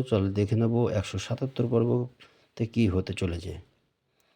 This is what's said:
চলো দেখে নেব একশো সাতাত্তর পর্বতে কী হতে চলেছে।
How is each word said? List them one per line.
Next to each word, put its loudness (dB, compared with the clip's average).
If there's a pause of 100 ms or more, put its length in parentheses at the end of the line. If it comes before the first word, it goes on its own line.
চলো 4
দেখে 2
নেব 2 (240)
একশো -4
সাতাত্তর -4
পর্বতে -2
কী 2
হতে 0
চলেছে। -4 (840)